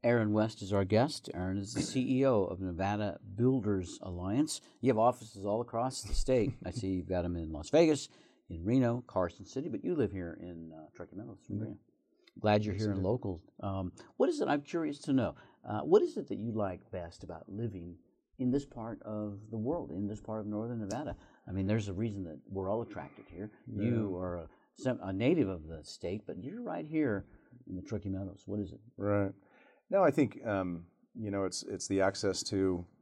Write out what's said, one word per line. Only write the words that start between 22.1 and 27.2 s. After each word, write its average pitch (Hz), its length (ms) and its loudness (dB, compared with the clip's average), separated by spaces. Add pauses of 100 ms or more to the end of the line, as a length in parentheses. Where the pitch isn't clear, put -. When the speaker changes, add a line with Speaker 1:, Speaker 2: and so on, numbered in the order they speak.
Speaker 1:
that 78 140 -10 (120)
we're 95 200 -2
all 113 120 0
attracted - 460 -12
here. 95 220 -10 (160)
You 107 460 0
Speaker 2:
Yeah. 90 60 -4
Speaker 1:
are 90 200 -4
a, 80 100 -10 (260)
sem-, - 280 -2
a 95 100 -4
native 113 360 4
of 82 200 -6
the 80 160 -10
state, 92 420 -6
but 87 160 -8
you're 196 200 -8
right 170 240 -6
here 143 400 0 (420)